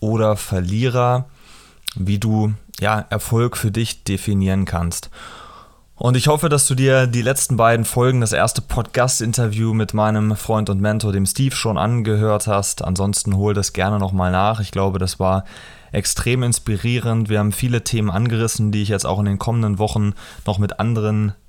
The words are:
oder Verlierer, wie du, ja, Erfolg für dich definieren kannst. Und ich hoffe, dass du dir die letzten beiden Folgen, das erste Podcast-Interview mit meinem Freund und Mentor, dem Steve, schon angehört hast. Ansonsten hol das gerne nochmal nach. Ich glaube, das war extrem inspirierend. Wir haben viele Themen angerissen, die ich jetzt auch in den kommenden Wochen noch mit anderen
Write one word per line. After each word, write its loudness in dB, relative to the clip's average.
oder 2
Verlierer, 0
wie 0
du, 2
ja, 0
Erfolg -2
für -2
dich -4
definieren 0
kannst. -4
Und 2
ich 2
hoffe, 2
dass 2
du 0
dir 4
die 0
letzten 0
beiden 4
Folgen, 2
das 0
erste 0
Podcast-Interview 0
mit 0
meinem 2
Freund -2
und 0
Mentor, 0
dem 2
Steve, 0
schon -2
angehört 2
hast. -2
Ansonsten 0
hol 2
das -2
gerne 0
nochmal 0
nach. 0
Ich -6
glaube, 0
das -4
war 0
extrem -2
inspirierend. 0
Wir 2
haben 2
viele 0
Themen 0
angerissen, 0
die 0
ich -2
jetzt 0
auch 0
in 2
den 0
kommenden 0
Wochen 0
noch -2
mit 0
anderen 0